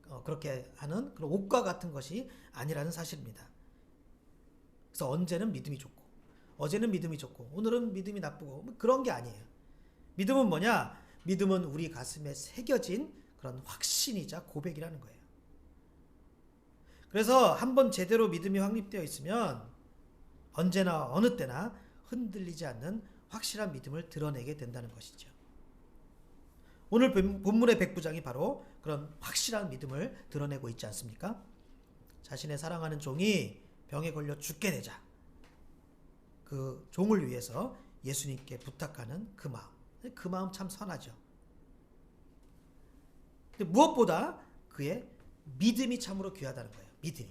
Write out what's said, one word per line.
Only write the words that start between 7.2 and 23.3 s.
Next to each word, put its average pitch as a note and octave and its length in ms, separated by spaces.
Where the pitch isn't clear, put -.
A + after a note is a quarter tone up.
오늘은 A3+ 420
믿음이 G3 260
나쁘고, D3 420
뭐 A#3 160
그런 B3+ 240
게 A#3+ 80
아니에요. A#2+ 340
믿음은 A#3+ 320
뭐냐? E3+ 480
믿음은 F#3 400
우리 D3+ 260
가슴에 C#3+ 440
새겨진 B3 800
그런 B2+ 260
확신이자 - 800
고백이라는 D#3 560
거예요. - 180
그래서 A3 460
한번 B3+ 360
제대로 G#3 380
믿음이 F#3 300
확립되어 G3+ 440
있으면 D3 680
언제나 F3 580
어느 G#3+ 260
때나 C#3+ 380
흔들리지 F#3+ 640
않는 C#3+ 360